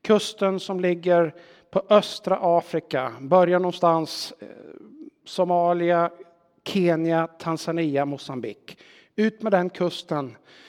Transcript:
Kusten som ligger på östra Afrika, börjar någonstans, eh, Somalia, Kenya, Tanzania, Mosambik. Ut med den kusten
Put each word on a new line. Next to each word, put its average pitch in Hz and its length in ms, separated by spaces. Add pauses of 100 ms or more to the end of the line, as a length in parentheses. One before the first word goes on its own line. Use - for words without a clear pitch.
Kusten 196 580
som 185 200
ligger 175 540 (360)
på - 180
östra 202 520
Afrika, 160 800
börjar 175 380
någonstans, 170 840
eh, - 60 (800)
Somalia, 175 840 (540)
Kenya, 165 600
Tanzania, 165 800
Mosambik. 131 720 (380)
Ut 220 260
med 220 100
den 180 180
kusten 151 680 (320)